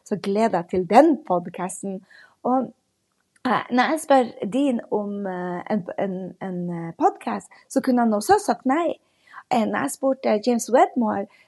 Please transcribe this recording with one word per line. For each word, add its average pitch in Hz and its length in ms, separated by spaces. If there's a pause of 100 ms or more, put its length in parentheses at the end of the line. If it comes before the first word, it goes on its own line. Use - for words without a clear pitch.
Så 214 120
gleder 202 420
jeg 175 120
til 185 200
den 285 360
podcasten. 185 720 (440)
Og, 247 280 (720)
eh, 214 260
når 247 200
jeg 311 100
spør 240 520
Dean 262 280 (100)
om, 202 360
eh, 180 440
en, 196 180 (100)
en, 185 440
en, 175 280
eh, 170 280
podcast, 277 500 (200)
så - 120
kunne 247 200
han 233 120
også 208 200
ha 415 60
sagt - 260
nei. 302 300 (560)
Eh, 226 160
når 208 180
jeg 277 60
spurte 262 560
James 240 260
Wedmore, 226 540 (220)